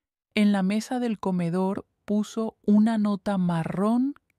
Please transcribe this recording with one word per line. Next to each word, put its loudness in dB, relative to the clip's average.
En 4
la 0
mesa -2
del -4
comedor -2
puso -4
una 4
nota -2
marrón 0